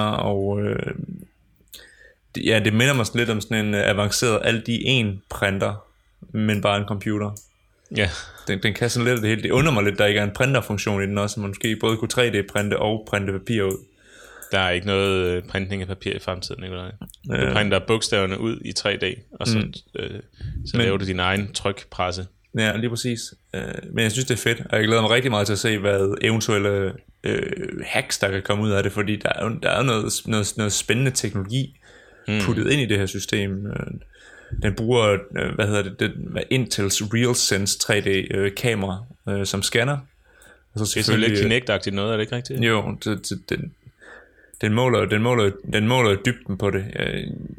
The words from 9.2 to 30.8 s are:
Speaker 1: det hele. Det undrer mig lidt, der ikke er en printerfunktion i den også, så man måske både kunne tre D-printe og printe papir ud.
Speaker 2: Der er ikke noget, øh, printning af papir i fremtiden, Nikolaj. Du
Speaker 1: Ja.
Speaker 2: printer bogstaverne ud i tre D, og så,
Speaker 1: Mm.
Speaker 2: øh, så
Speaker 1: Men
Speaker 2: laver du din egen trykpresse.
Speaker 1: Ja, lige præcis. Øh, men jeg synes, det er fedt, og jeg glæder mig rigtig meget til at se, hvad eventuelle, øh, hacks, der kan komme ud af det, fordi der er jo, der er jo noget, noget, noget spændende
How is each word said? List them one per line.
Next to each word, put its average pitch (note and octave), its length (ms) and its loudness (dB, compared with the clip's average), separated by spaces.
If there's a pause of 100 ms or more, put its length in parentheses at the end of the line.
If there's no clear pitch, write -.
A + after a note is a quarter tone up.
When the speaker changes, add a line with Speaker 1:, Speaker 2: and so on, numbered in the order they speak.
Speaker 1:
det G#2+ 80 0
hele. G#2+ 140 0
Det F#2+ 80 0
undrer C#3 220 4
mig G#2 100 4
lidt, G2+ 140 2
der G#2+ 80 4
ikke G#2 140 4
er G#2 40 2
en G2+ 120 -2
printerfunktion A2 680 0
i - 20 0
den G2+ 120 -2
også, G#2 160 -2
så A2 60 -6
man G2+ 100 -4
måske A2 320 -2
både A2+ 160 2
kunne A2+ 120 -4
tre A#2+ 200 2 (120)
D-printe G#2 380 -2
og G#2+ 300 0
printe G2 240 0
papir G2 300 -2
ud. G2 140 0 (760)
Speaker 2:
Der G2 80 2
er F#2 100 2
ikke F2+ 180 0
noget, G2 400 2
øh, F2+ 160 0
printning G2 380 -4
af F2+ 60 -8
papir G2 260 -6
i G2 60 -6
fremtiden, F#2 420 -8
Nikolaj. F#2 300 -10 (360)
Du A#2 80 -2
Speaker 1:
Ja. C3 180 2
Speaker 2:
printer G2+ 260 4
bogstaverne G2 600 0
ud A2+ 260 -2
i - 60 -8
tre G2+ 300 -2
D, F#2+ 120 -2 (260)
og - 80 -2
så, A2+ 120 2
Speaker 1:
Mm. - 140 -4 (260)
Speaker 2:
øh, - 100 -6 (560)
så - 120 -4
Speaker 1:
Men A#2+ 80 4
Speaker 2:
laver F#2+ 120 2
du F#2+ 80 -2
din F#2 140 -2
egen G2 340 0
trykpresse. F#2 720 -4 (320)
Speaker 1:
Ja, G#2+ 200 2
lige A#2 120 0
præcis. A#2 300 -4 (360)
Øh, F#2+ 60 -4 (320)
men A2+ 100 2
jeg A2 80 4
synes, A#2 140 -2
det B2 80 0
er G#2+ 80 -2
fedt, A#2 180 0 (100)
og A2 80 4
jeg G#2+ 100 4
glæder A2+ 140 4
mig A2 100 4
rigtig B2 200 4
meget G#2 160 4
til G#2+ 60 2
at G2+ 60 0
se, A2 180 2
hvad G2 440 2
eventuelle, G2+ 720 2 (300)
øh, - 180 0 (440)
hacks, - 320 -2
der G2 120 0
kan G2 120 -2
komme G#2 220 0
ud G#2+ 80 4
af G2 120 4
det, G2 80 0
fordi G#2 240 2
der - 140 -2
er - 200 -4
jo, A2 140 -4
der F2+ 60 2
er E2+ 80 2
jo B2 60 2
noget, A2+ 420 0
noget, G#2+ 320 -2
noget G#2 160 0
spændende B2+ 380 -2